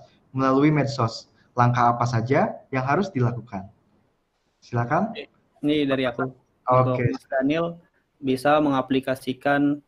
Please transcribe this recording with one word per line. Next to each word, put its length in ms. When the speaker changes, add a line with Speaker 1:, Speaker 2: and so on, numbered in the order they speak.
Speaker 1:
melalui 320
medsos? 640
Langkah 400
apa 80
saja 640
yang 160
harus 240
dilakukan? 640
Silakan. 560
Speaker 2:
Ini 240
dari 160
aku. 240
Untuk 320
Speaker 1:
Oke. 80
Speaker 2:
Mas 160
Daniel 560
bisa 400
mengaplikasikan, 1300